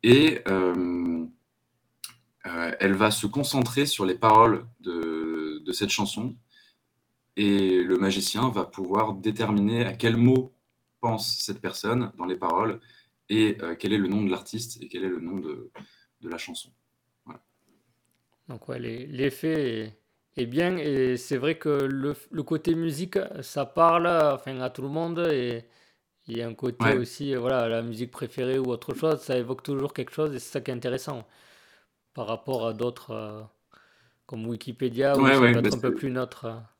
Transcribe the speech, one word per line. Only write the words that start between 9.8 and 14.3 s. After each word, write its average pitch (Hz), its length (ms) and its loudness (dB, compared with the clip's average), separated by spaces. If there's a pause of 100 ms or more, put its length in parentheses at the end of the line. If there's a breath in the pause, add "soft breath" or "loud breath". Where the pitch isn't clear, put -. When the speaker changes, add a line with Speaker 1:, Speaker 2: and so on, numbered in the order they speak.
Speaker 1:
à 95 80 -6
quel 113 240 2
mot 127 360 6 (480)
pense 113 360 -2
cette - 220 -6
personne 107 580 -2
dans 87 80 -8
les 92 100 -2
paroles 92 440 0 (500 soft breath)
et, 107 320 2
euh, 82 160 -6
quel 101 160 -2
est 104 40 2
le 98 100 2
nom 104 160 0
de 95 80 0